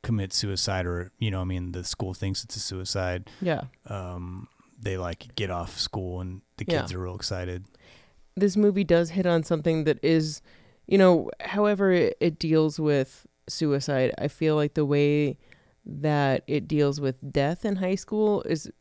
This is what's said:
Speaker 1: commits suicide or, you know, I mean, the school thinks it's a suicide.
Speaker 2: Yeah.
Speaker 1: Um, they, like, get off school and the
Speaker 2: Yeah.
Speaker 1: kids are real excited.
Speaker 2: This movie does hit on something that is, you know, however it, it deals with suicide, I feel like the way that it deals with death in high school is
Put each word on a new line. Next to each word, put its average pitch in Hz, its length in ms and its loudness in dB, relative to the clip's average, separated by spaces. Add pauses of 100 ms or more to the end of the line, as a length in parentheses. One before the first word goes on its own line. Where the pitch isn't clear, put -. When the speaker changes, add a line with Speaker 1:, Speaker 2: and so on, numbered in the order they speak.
Speaker 1:
commits 101 340 -2
suicide 95 480 -2
or, 87 340 -4
you 110 100 0
know, 95 120 -2
I - 20 -2
mean, 90 300 -4
the 90 100 -8
school - 300 -6
thinks 95 300 -4
it's - 120 -14
a 107 60 -8
suicide. 92 680 -4 (120)
Speaker 2:
Yeah. 170 220 -2 (240)
Speaker 1:
Um, 90 600 -10 (320)
they, 104 180 -6
like, 90 380 -8
get 98 140 -4
off 87 280 -6
school 90 440 -6
and 92 200 -8 (160)
the - 100 -6
Speaker 2:
Yeah. 160 140 0
Speaker 1:
kids 92 120 -6
are 90 60 -6
real 90 160 -6
excited. 90 500 -6 (720)
Speaker 2:
This 190 200 2
movie 208 280 4
does 170 260 4
hit 180 160 0
on 170 180 4
something 160 420 0
that 151 180 2
is, 156 380 2 (440)
you 196 140 2
know, 180 320 6 (100)
however 202 500 2
it, 170 280 4
it 165 180 2
deals 156 420 2
with 147 460 0 (240)
suicide, 139 680 0
I 143 80 -2
feel 151 280 2
like 147 200 0
the 151 100 2
way 147 540 2 (440)
that 143 600 0
it 147 220 -2
deals 147 340 2
with 135 140 -2 (160)
death 147 340 0
in 202 120 0
high 185 180 -2
school 214 480 0
is - 380 -4